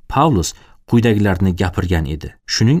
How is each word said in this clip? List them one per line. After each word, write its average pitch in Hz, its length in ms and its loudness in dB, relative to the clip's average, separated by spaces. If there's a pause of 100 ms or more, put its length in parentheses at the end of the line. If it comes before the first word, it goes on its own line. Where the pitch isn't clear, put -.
Pavlus 131 460 0 (320)
quyidagilarni 104 720 2
gapirgan 87 500 -2
edi: 76 280 -10 (120)
"Shuning 131 340 2